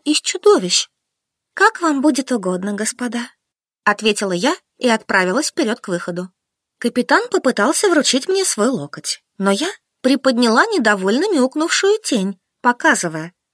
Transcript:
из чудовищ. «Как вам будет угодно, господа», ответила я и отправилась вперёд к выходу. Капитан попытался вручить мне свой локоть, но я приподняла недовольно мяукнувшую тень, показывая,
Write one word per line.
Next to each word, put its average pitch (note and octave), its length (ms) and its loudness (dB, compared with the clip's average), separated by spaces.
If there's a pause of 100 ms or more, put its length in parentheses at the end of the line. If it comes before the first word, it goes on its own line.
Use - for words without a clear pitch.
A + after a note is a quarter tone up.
из D4+ 180 0
чудовищ. E4 680 2 (680)
«Как G#4+ 240 2
вам D4+ 200 0
будет C4+ 300 0
угодно, F#3+ 420 -4
господа», A#3 580 -6 (520)
ответила G#3 480 0
я G#3+ 240 -2 (220)
и B3+ 100 -2
отправилась A3 600 0
вперёд A#3 320 -2
к - 80 -16
выходу. F3+ 440 -6 (460)
Капитан C4+ 540 0
попытался C4+ 580 0
вручить C#4 380 2
мне F#4+ 180 0
свой G#3+ 220 0
локоть, D#3 560 -6 (160)
но G3 100 2
я G#3 180 0 (340)
приподняла B3+ 640 2
недовольно A#3 640 0
мяукнувшую D#4 720 0
тень, G3 360 -2 (220)
показывая, G3 720 0 (200)